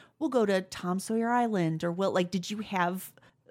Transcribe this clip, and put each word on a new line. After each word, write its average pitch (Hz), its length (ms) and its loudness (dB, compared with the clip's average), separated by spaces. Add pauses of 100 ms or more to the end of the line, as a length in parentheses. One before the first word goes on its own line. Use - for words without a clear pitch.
(200)
we'll 302 100 0
go 247 160 4
to 196 160 2
Tom 185 380 -4
Sawyer 226 300 0
Island," 208 540 2
or 170 80 0
we'll, 185 220 0
like, 180 180 0
did 180 180 -2
you 208 100 -6
have 185 520 -2 (400)